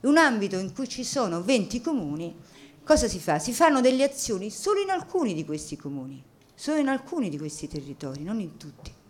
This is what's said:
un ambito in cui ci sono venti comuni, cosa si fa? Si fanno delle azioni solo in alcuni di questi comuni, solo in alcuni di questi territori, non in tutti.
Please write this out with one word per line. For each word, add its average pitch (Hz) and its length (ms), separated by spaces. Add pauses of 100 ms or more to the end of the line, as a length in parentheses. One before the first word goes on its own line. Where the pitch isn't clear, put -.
un 285 160
ambito 214 400
in 185 160
cui 262 140
ci - 160
sono 185 400
venti 240 380
comuni, 170 540 (480)
cosa 240 240
si 190 120
fa? 151 200
Si 247 140
fanno 302 260
delle 254 240
azioni 220 460
solo 403 320
in 392 80
alcuni 339 440
di 156 120
questi 151 320
comuni, 135 440 (340)
solo 302 240
in 277 80
alcuni 269 420
di 147 80
questi 151 300
territori, 139 560
non 214 160
in 165 180
tutti. - 340 (180)